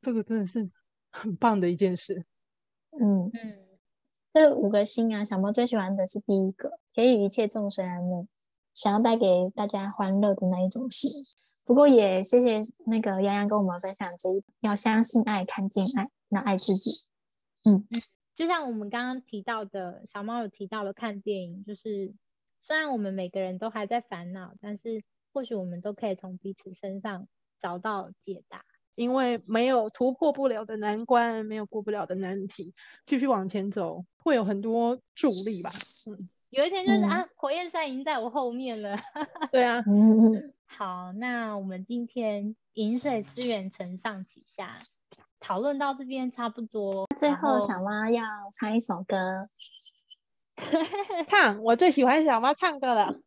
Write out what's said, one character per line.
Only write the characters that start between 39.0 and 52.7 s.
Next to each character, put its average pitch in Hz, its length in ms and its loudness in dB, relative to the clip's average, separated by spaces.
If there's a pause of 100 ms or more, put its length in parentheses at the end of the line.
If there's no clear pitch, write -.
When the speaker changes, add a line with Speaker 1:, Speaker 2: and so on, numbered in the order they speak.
Speaker 3:
<laughs> 302 360 -8
Speaker 1:
对 254 120 4
啊。 240 240 0
Speaker 2:
嗯。 220 680 6 (120)
Speaker 3:
好， 180 480 -10
那 226 440 -6
我 196 60 -8
们 185 220 -8
今 240 200 -6
天 214 500 -6 (180)
饮 226 260 -2
水 240 240 -2
思 247 240 -6
源， 196 240 -2
承 180 260 -10
上 196 280 -8
启 - 200 -20 (100)
下， - 240 -14 (600)
讨 190 200 -4
论 277 200 -2
到 277 140 -2
这 269 100 -10
边 254 260 -6
差 240 200 -6
不 226 120 -12
多， 196 460 -4 (100)
Speaker 2:
最 294 140 2
后 285 220 2
Speaker 3:
然 214 80 4
后 202 60 0
Speaker 2:
小 185 140 -4
蛙 214 300 -2
要 233 120 0 (360)
唱 214 160 -2
一 233 40 4
首 190 280 -6
歌。 190 420 -2 (1080)
Speaker 3:
<laughs> 339 720 -2
Speaker 1:
唱， 226 360 4
我 226 120 6
最 359 140 6
喜 285 140 4
欢 277 220 6
小 247 140 4
蛙 262 140 2
唱 302 260 0